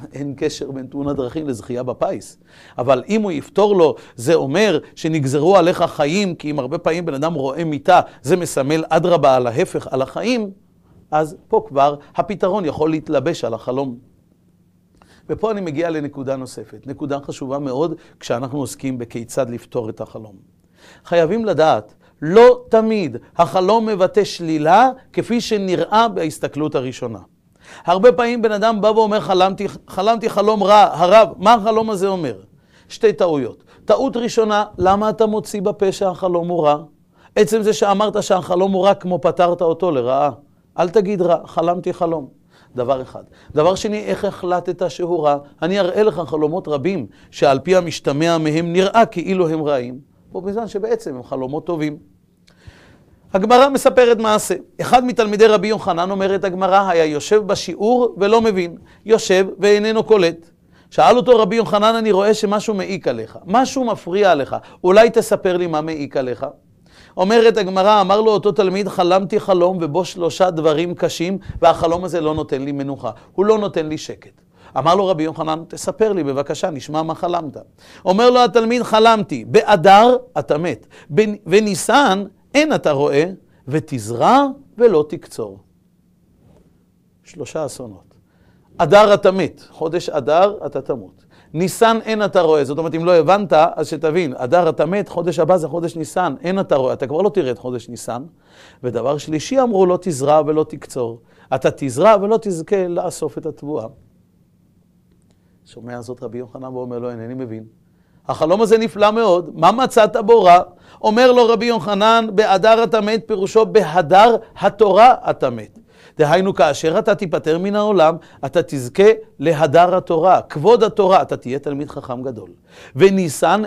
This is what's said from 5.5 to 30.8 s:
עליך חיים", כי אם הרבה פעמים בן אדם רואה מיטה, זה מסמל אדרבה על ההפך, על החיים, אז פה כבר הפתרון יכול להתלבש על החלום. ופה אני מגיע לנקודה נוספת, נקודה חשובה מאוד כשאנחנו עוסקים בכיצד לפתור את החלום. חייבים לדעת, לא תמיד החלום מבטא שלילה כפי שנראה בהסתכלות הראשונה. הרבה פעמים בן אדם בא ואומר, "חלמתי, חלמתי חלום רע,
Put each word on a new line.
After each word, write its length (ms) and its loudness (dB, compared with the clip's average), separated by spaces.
עליך 260 2
חיים", 520 -2
כי 160 -10
אם 80 -6
הרבה 200 -6
פעמים 260 -4
בן 100 -6
אדם 200 -4
רואה 300 -6
מיטה, 360 2
זה 140 0
מסמל 520 -2
אדרבה 480 2
על 100 0
ההפך, 440 -4
על 120 -2
החיים, 480 -4
אז 260 -2
פה 200 0
כבר 280 0
הפתרון 480 -2
יכול 260 -2
להתלבש 540 -4
על 100 -4
החלום. 440 -6
ופה 220 -4
אני 100 -6
מגיע 300 -6
לנקודה 460 -8
נוספת, 500 -16
נקודה 340 -8
חשובה 380 -10
מאוד 360 -4
כשאנחנו 380 -6
עוסקים 400 -8
בכיצד 520 -6
לפתור 400 -10
את 100 -12
החלום. 360 -16
חייבים 400 0
לדעת, 500 0
לא 460 6
תמיד 480 0
החלום 500 2
מבטא 380 0
שלילה 640 2
כפי 280 -2
שנראה 680 0
בהסתכלות 680 -6
הראשונה. 440 -8
הרבה 280 4
פעמים 300 -2
בן 100 0
אדם 280 0
בא 80 2
ואומר, 320 2
"חלמתי, 460 0
חלמתי 420 -2
חלום 320 0
רע, 300 6